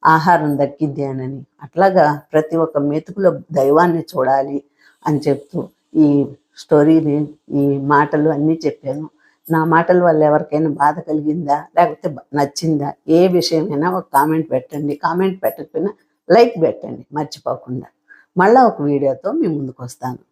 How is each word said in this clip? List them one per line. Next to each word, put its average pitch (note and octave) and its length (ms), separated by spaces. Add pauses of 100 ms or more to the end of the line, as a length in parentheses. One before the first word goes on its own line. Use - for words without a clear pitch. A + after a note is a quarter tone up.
ఆహారం D#3+ 540
దక్కింది" C#3 480
అనని. C3 360 (200)
అట్లాగా F#3 440 (220)
ప్రతి D#3 300
ఒక్క D#3+ 200
మెతుకులో D#3 540 (200)
దైవాన్ని D#3 500
చూడాలి C#3 560 (480)
అని D3 140
చెప్తూ D3 400 (360)
ఈ D#3 120 (480)
స్టోరీని, D3+ 640 (320)
ఈ C#3 140 (160)
మాటలు D3 500
అన్నీ D3+ 260
చెప్పాను. D3 500 (420)
నా D#3+ 180
మాటల E3+ 380
వల్ల D#3+ 200
ఎవరికైనా D3+ 460
బాధ D3 300
కలిగిందా, D3+ 580 (140)
లేకపోతే D#3+ 380
బ-, - 160 (100)
నచ్చిందా, C#3+ 540 (180)
ఏ E3 200
విషయమైనా E3 640
ఒక F#3 220
కామెంట్ D#3 380
పెట్టండి. C#3+ 440
కామెంట్ F#3 460
పెట్టకపోయినా D#3+ 500 (380)
లైక్ A#3 320
పెట్టండి - 420 (100)
మర్చిపోకుండా. B2+ 760 (480)
మళ్ళా G#3 280
ఒక G3+ 180
వీడియోతో C#3+ 500
మీ D4 160
ముందుకు C3+ 360
వస్తాను. B2 360 (120)